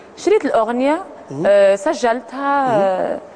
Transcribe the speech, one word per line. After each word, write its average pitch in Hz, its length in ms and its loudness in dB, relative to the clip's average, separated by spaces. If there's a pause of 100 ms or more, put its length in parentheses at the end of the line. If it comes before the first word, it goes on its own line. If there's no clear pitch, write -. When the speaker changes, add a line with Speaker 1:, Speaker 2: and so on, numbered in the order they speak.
(180)
Speaker 1:
شريت 415 280 0
الأغنية، 254 580 -2 (280)
Speaker 2:
مهم. 143 160 -6
Speaker 1:
آه، 196 280 6
سجلتها، 262 920 -2
Speaker 2:
مهم. 226 140 2
Speaker 1:
آه، 185 380 -2 (160)